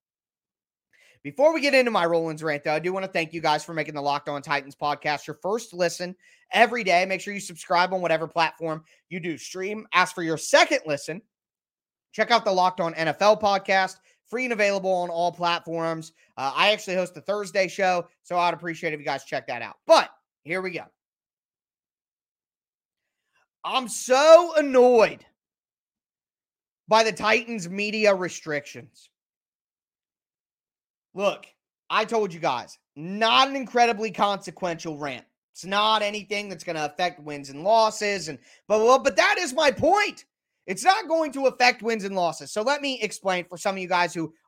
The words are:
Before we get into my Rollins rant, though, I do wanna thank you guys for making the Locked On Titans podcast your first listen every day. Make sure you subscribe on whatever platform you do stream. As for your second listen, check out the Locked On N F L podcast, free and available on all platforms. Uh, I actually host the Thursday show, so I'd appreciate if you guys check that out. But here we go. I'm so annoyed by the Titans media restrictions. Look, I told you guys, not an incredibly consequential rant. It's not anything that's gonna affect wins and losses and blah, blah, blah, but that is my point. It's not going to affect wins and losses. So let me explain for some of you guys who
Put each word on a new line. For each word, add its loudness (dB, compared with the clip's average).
Before 2
we -4
get 2
into 4
my 2
Rollins -2
rant, -4
though, -2
I 0
do -4
wanna -6
thank -4
you -8
guys 2
for -14
making -6
the -8
Locked -2
On -6
Titans -6
podcast -6
your -12
first -6
listen -12
every 2
day. 2
Make -4
sure -10
you -10
subscribe -2
on -2
whatever -2
platform -4
you -10
do -6
stream. -10
As 2
for -10
your -2
second 2
listen, -6
check -2
out 4
the 2
Locked 2
On -4
N -2
F -4
L 6
podcast, 0
free -4
and -4
available 0
on -2
all 0
platforms. -4
Uh, -4
I 4
actually -4
host -4
the -20
Thursday -2
show, -2
so -6
I'd 2
appreciate -8
if -8
you -18
guys -6
check -8
that -8
out. -12
But 6
here -6
we -8
go. -10
I'm -4
so 6
annoyed 6
by 6
the 0
Titans -2
media 0
restrictions. -8
Look, -2
I 2
told -2
you -14
guys, -4
not 2
an -6
incredibly 0
consequential -4
rant. -10
It's -18
not 2
anything -6
that's -12
gonna -6
affect -4
wins -12
and -12
losses 0
and -12
blah, 2
blah, 2
blah, 8
but 0
that 4
is -4
my 2
point. 0
It's -6
not 4
going 0
to -2
affect 2
wins -2
and -6
losses. -2
So -2
let 0
me -6
explain -2
for -16
some -2
of -6
you -8
guys 0
who -6